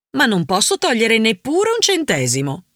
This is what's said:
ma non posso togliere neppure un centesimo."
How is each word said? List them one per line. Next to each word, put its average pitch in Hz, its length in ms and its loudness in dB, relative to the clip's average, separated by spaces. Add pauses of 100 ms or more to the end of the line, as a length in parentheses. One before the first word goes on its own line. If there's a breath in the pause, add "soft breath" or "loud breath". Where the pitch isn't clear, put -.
(160)
ma - 100 2
non 196 180 0
posso 190 320 0
togliere 226 420 2
neppure 285 520 0
un 466 100 -2
centesimo." 143 840 -2 (120)